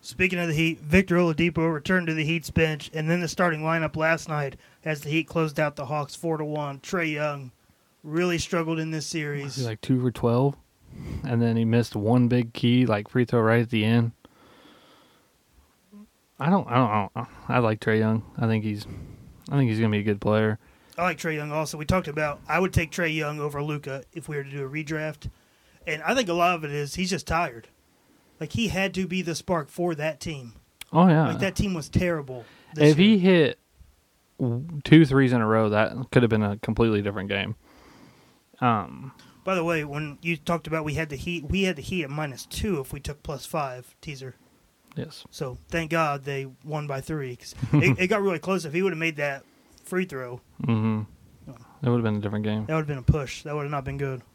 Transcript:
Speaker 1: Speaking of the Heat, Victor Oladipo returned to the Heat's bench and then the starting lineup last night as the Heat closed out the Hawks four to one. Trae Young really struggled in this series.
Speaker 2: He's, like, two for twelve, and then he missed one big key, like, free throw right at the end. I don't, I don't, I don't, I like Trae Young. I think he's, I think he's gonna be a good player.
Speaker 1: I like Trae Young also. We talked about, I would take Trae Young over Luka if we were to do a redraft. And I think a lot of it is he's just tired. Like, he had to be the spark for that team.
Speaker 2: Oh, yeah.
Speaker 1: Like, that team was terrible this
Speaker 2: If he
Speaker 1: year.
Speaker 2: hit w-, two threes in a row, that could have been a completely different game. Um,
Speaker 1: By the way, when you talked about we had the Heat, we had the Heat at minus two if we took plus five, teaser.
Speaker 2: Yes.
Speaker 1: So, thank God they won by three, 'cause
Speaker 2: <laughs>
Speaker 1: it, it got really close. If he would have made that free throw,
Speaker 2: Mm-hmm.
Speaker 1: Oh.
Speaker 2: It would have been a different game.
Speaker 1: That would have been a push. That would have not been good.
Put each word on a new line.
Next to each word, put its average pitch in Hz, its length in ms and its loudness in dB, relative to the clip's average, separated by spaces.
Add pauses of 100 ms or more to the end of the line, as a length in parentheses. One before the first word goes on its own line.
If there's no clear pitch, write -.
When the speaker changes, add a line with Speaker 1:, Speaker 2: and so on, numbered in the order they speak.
Speaker 1:
Speaking 185 360 -2
of 170 100 -2
the 160 60 -2
Heat, 165 260 0
Victor 175 360 2
Oladipo 165 560 2
returned 170 360 0
to 160 60 -2
the 156 100 -2
Heat's 160 260 -4
bench 156 420 0
and 156 160 -4
then 175 120 2
the 165 80 -4
starting 165 320 0
lineup 160 360 -2
last 156 320 0
night 147 280 -4 (280)
as 156 180 -4
the 151 80 -8
Heat 156 180 0
closed 160 320 -2
out 147 160 0
the 139 100 -8
Hawks 147 280 -4
four 165 240 -4
to 156 60 -4
one. 147 360 -6
Trae 165 320 -2
Young 147 400 -4 (500)
really 170 360 0
struggled 165 420 -2
in 160 100 -4
this 156 160 -6
series. 143 500 -6
Speaker 2:
He's, 127 100 -2
like, 110 160 -6
two 127 180 2
for 123 100 2
twelve, 123 460 2 (680)
and 123 180 0
then 117 160 2
he 113 100 2
missed 117 280 2
one 120 340 4
big 117 260 0
key, 123 320 4
like, 104 220 0
free 123 180 2
throw 120 160 2
right 113 180 4
at 117 100 -2
the 110 140 2
end. 117 280 4 (2250)
I 135 100 -2
don't, 190 180 2
I 117 100 -4
don't, 127 140 4
I 104 240 0
don't, 117 140 -8 (200)
I 127 100 2
like 110 220 2
Trae 110 180 2
Young. 110 240 2 (160)
I 120 80 0
think 110 180 0
he's, 104 220 -6 (640)
I 139 80 0
think 131 100 4
he's 110 100 0
gonna 110 140 2
be 104 60 2
a 104 40 0
good 101 200 -2
player. 107 360 2 (380)
Speaker 1:
I 170 60 -4
like 175 160 -2
Trae 165 180 -4
Young 147 160 -8
also. 156 240 -4
We 151 80 -8
talked 180 240 0
about, 147 400 -4
I 156 100 2
would 185 140 2
take 165 180 0
Trae 160 240 -2
Young 151 240 -2
over 147 240 -4
Luka 143 420 -6 (100)
if 160 160 -12
we 151 60 -6
were 139 80 -6
to 139 60 -16
do 139 140 -8
a 131 40 -8
redraft. 156 600 -8 (580)
And 156 160 -4
I 175 120 2
think 247 160 2
a - 40 2
lot 175 200 4
of 160 100 -6
it 143 60 -6
is 143 240 -4
he's 180 160 -2
just 180 160 -4
tired. 160 420 -4 (680)
Like, 160 140 -8
he 220 160 0
had 185 260 -2
to 185 120 -2
be 185 140 -2
the 165 140 -4
spark 160 340 -4
for 175 260 -2
that 151 240 -4
team. 127 360 -12 (400)
Speaker 2:
Oh, 175 140 8
yeah. 156 200 6
Speaker 1:
Like, - 120 -2
that 185 160 0
team 196 180 0
was 151 160 -8
terrible 143 560 -2 (280)
this 151 180 8
Speaker 2:
If 147 40 6
he 208 200 8
Speaker 1:
year. - 20 6
Speaker 2:
hit 175 400 6 (800)
w-, 139 440 -4
two 160 220 10
threes 131 300 4
in 120 80 4
a 110 40 2
row, 110 220 4
that 104 240 2 (180)
could 131 120 6
have 113 80 4
been 107 120 2
a 101 140 0
completely 110 460 0
different 101 260 -4
game. 98 260 -2 (1080)
Um, 107 500 -2 (320)
Speaker 1:
By 190 100 -2
the 170 100 0
way, 165 200 -2
when 147 380 -8
you 170 160 -4
talked 170 280 -4
about 156 180 -4
we 151 100 -4
had 156 160 -4
the 139 60 -10
Heat, 170 340 -8
we 190 140 2
had 180 120 0
the 135 60 -12
Heat 180 220 -4
at 135 60 -10
minus 147 360 -8
two 185 340 -4
if 131 140 -10
we 139 60 -10
took 143 220 -12
plus 139 220 -10
five, 131 560 -8
teaser. 131 360 -14 (600)
Speaker 2:
Yes. - 340 -12
Speaker 1:
So, 127 260 -8 (120)
thank 165 220 -4
God 147 340 0
they 139 220 -6 (180)
won 151 220 -6
by 135 160 -6
three, 135 340 -8
'cause - 180 -18 (100)
Speaker 2:
<laughs> - 100 -2
Speaker 1:
it, 175 240 6
it 185 100 0
got 202 140 2
really 190 160 0
close. 180 260 -2
If 143 100 -8
he 180 80 0
would 190 100 0
have 160 60 -6
made 160 180 -2
that 143 280 -4 (400)
free 185 220 -2
throw, 127 340 -10 (220)
Speaker 2:
Mm-hmm. 110 400 0 (480)
Speaker 1:
Oh. 131 40 -16 (280)
Speaker 2:
It 135 60 0
would 120 80 4
have 117 80 0
been 107 120 0
a 101 40 -2
different 104 240 -4
game. 107 220 -2
Speaker 1:
That 156 80 -4
would 160 60 0
have 151 60 -6
been 147 120 -6
a 120 40 -12
push. 139 400 -2
That 147 120 -10
would 151 80 -6
have 143 80 -8
not 143 140 -6
been 139 140 -8
good. 131 240 -6 (120)